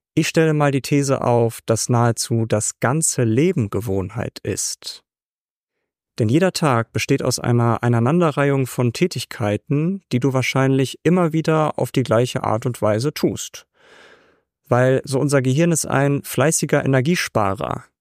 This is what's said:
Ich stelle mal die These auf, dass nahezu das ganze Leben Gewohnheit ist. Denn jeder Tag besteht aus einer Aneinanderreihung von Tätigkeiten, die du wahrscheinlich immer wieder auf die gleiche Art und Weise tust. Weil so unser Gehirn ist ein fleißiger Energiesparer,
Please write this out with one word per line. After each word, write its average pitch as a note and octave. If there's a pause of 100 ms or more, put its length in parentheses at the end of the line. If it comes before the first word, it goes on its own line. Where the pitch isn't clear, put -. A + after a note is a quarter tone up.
(140)
Ich D#3+
stelle D#3+
mal D3
die C3+
These C#3
auf, A#2
dass -
nahezu A#2
das -
ganze C3+
Leben A#2
Gewohnheit G2
ist. - (1160)
Denn A2
jeder E3+
Tag B2
besteht -
aus -
einer A#2+
Aneinanderreihung C#3
von B2
Tätigkeiten, C#3+
die B2+
du C3
wahrscheinlich C3+
immer E3+
wieder D#3
auf B2+
die C3
gleiche A#2+
Art G#2+
und A#2+
Weise A2
tust. - (1080)
Weil B2+
so C3
unser C#3
Gehirn C#3+
ist -
ein C#3
fleißiger D3
Energiesparer, A#2 (160)